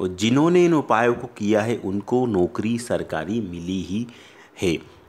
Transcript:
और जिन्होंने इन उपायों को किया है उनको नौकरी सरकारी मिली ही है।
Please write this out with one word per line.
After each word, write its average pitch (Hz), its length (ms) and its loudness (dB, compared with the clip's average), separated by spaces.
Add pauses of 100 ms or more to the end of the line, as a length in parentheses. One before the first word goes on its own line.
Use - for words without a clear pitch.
और 90 140 -4
जिन्होंने 147 500 4
इन 170 80 4
उपायों 120 400 2
को 123 160 -8
किया 104 320 0
है 110 180 -2
उनको 104 480 -2
नौकरी 120 520 0
सरकारी 87 600 -4
मिली 90 420 -6
ही 101 220 -4 (560)
है। 87 160 0 (320)